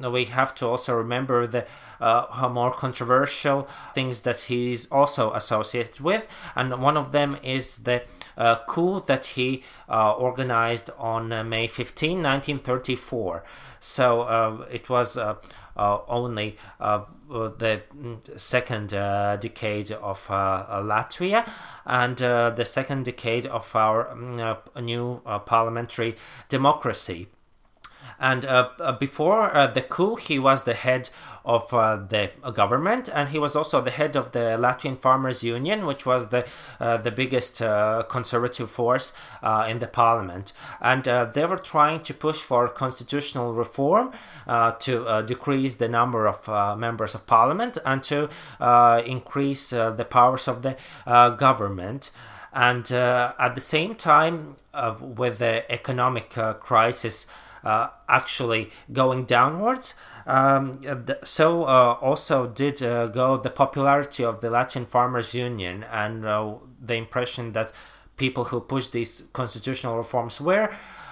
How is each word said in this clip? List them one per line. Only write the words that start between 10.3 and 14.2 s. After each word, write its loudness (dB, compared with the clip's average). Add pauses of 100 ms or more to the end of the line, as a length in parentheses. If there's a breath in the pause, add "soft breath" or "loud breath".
on, -4
uh, -4
May -2
fifteen, -4
nineteen -2
thirty-four. -4 (360 loud breath)
So, 2